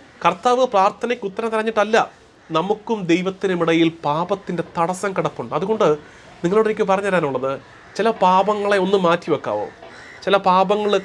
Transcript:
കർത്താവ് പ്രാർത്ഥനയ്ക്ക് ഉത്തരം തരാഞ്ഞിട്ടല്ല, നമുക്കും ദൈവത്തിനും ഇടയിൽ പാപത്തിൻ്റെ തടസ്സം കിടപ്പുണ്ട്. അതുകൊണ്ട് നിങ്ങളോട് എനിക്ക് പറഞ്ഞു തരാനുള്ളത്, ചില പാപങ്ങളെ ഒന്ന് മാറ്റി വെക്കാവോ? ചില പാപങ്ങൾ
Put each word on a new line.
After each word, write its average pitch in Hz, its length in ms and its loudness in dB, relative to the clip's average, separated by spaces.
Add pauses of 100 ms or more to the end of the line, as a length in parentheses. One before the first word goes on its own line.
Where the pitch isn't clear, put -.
(240)
കർത്താവ് 247 380 2 (120)
പ്രാർത്ഥനയ്ക്ക് 214 560 0
ഉത്തരം 220 220 -6
തരാഞ്ഞിട്ടല്ല, 220 440 0 (540)
നമുക്കും 208 560 -2
ദൈവത്തിനും 185 580 0
ഇടയിൽ 165 240 4 (160)
പാപത്തിൻ്റെ 175 580 -4 (140)
തടസ്സം 180 400 -2
കിടപ്പുണ്ട്. 143 380 -4
അതുകൊണ്ട് 190 340 0 (540)
നിങ്ങളോട് 214 260 2
എനിക്ക് 214 220 -2
പറഞ്ഞു 196 200 0
തരാനുള്ളത്, 135 420 -2 (440)
ചില 208 120 0 (140)
പാപങ്ങളെ 202 640 2
ഒന്ന് 196 220 2
മാറ്റി 170 280 0
വെക്കാവോ? 107 320 -4 (580)
ചില 196 120 2 (100)
പാപങ്ങൾ 196 460 4 (120)